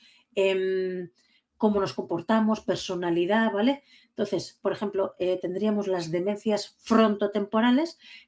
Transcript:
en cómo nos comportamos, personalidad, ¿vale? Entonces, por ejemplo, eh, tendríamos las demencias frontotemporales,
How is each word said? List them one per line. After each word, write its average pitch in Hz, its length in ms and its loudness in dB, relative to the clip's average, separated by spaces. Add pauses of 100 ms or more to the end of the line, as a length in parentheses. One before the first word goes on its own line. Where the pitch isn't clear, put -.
(360)
en 190 760 0 (460)
cómo 202 240 2
nos 190 120 -2
comportamos, 214 680 0
personalidad, 180 880 0
¿vale? 247 320 0 (360)
Entonces, - 420 -4
por 196 100 0
ejemplo, 196 480 -4
eh, 185 220 0
tendríamos 196 460 -2
las 175 220 -2
demencias 202 680 -2
frontotemporales, 220 1200 2 (280)